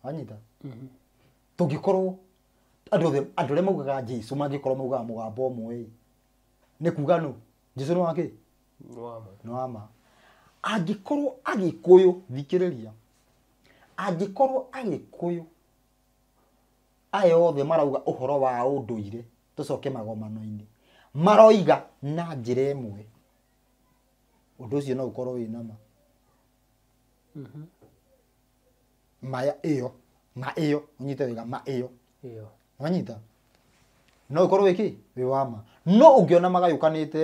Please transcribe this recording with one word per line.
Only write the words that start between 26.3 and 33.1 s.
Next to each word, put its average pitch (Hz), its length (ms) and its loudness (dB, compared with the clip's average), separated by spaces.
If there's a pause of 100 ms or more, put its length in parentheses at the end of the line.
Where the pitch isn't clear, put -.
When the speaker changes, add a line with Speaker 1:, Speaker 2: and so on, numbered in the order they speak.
Speaker 2:
Mhm. 147 280 -18 (1600)
Speaker 1:
Maya 131 320 -4 (100)
ĩyo, 131 280 -2 (440)
na 131 180 -8
ĩyo, 147 260 0 (200)
ũnyite 139 260 -6
wega, 113 200 -8
ma 123 200 -8
ĩyo. 127 220 -6 (360)
Speaker 2:
Ĩyo. 110 220 -16 (340)
Speaker 1:
Wanyita? 147 400 -4 (1120)